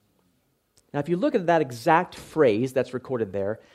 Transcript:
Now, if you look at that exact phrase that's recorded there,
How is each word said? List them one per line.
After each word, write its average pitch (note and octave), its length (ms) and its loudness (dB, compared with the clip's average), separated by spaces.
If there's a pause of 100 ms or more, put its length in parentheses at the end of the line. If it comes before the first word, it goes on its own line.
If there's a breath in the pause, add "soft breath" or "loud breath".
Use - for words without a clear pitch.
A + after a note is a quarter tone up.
(920)
Now, C#3+ 80 -4
if C#3+ 80 -6
you F3 80 0
look C4+ 180 -2
at F#3 120 0
that E3 160 4
exact D#3+ 520 0
phrase B2+ 580 2
that's B2+ 220 -2
recorded A2+ 380 -4
there, G2+ 260 -4 (160 soft breath)